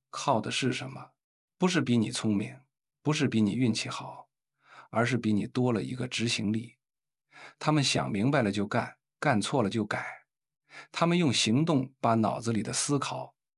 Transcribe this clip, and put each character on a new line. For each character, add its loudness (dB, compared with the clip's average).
靠 0
的 -4
是 0
什 -6
么？ -16
不 4
是 2
比 2
你 2
聪 0
明， -4
不 0
是 0
比 2
你 2
运 2
气 -6
好， -12
而 2
是 0
比 0
你 0
多 0
了 0
一 -8
个 -6
执 -4
行 -2
力。 -8
他 0
们 4
想 0
明 0
白 2
了 2
就 -2
干， -4
干 2
错 0
了 0
就 -2
改。 -8
他 0
们 4
用 4
行 2
动 0
把 2
脑 2
子 -2
里 0
的 -6
思 -2
考 -8